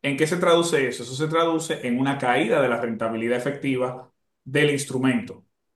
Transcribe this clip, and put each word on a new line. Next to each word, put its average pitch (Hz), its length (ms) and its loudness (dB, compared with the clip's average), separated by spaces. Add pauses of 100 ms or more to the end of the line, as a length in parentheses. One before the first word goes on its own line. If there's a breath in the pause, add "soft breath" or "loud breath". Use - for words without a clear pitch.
¿En 139 160 -2
qué 151 100 2
se 180 100 -2
traduce 170 500 4
eso? 120 160 -6
Eso 127 120 -10
se 151 120 -2
traduce 160 600 0
en 123 120 0
una 135 180 0
caída 139 440 2
de 127 80 2
la 117 100 0
rentabilidad 113 580 -2
efectiva 127 760 -4 (320)
del 143 260 2
instrumento, 127 720 -2 (320)